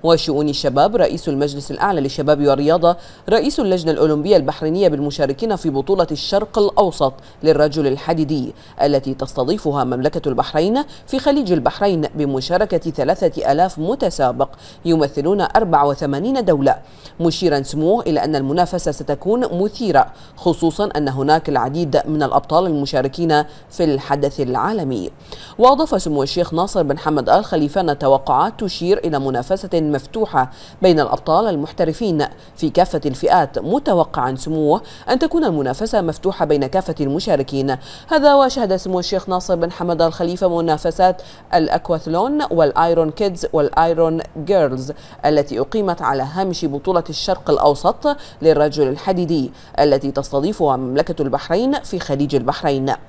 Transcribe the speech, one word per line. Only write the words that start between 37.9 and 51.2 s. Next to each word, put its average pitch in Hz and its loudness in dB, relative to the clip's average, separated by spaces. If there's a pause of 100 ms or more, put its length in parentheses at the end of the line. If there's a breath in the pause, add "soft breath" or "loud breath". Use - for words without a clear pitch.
هذا 294 6
وشهد 254 2
سمو 185 -4
الشيخ 180 -4
ناصر 185 -2
بن 170 -2
حمد 170 -2
آل 165 2
خليفة 175 -2
منافسات 170 0 (320 loud breath)
الأكواثلون 175 0
والآيرون 165 2
كيدز 170 -4
والآيرون 160 2 (240)
جيرلز 143 0 (340 loud breath)
التي 143 0
أقيمت 190 -2
على 135 0
هامش 170 -4
بطولة 160 -2
الشرق - -4
الأوسط 170 2 (260 loud breath)
للرجل 147 2
الحديدي 156 -2 (280 loud breath)
التي 139 2
تستضيفها 139 -2
مملكة 135 -2